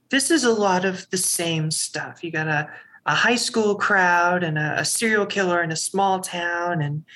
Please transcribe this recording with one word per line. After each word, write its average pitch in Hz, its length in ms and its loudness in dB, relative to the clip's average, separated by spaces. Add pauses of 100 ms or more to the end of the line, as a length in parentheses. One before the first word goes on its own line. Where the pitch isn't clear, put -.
(100)
this 269 200 0
is 302 140 4
a 233 80 4
lot 190 320 2
of 185 260 -2
the 190 60 -2
same 165 540 -2
stuff. 147 520 -8
You 170 80 -8
got 156 180 -4
a, 151 200 -2 (380)
a 151 80 2
high 226 220 2
school 220 400 0
crowd 180 640 4
and 156 160 -2
a, 151 220 -2
a 156 40 -4
serial 220 420 0
killer 180 360 0
in 160 100 -2
a 156 40 -4
small 190 440 0
town, 175 640 -4
and 147 220 -4 (120)